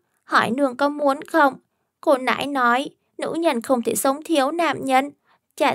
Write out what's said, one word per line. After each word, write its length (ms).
hỏi 260
nương 260
có 120
muốn 340
không. 320
Cô 180
nãi 280
nói, 440
nữ 200
nhân 240
không 200
thể 120
sống 300
thiếu 260
nam 340
nhân. 260
Cha 180